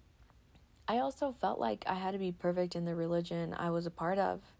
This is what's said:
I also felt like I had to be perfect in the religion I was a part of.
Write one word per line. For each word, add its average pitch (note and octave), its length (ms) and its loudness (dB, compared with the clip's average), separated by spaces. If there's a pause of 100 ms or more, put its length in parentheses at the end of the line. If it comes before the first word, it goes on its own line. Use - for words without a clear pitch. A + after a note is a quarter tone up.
(920)
I A3+ 80 4
also C4+ 320 0
felt G3+ 260 0
like A3 300 -2
I F#3+ 60 2
had F#3+ 180 -2
to G3+ 60 -2
be F#3 160 -2
perfect F3+ 420 0
in E3+ 80 -2
the E3+ 120 0
religion E3+ 640 0
I E3+ 120 0
was E3+ 160 2
a E3 60 -4
part F3+ 260 0
of. F#3+ 240 2 (180)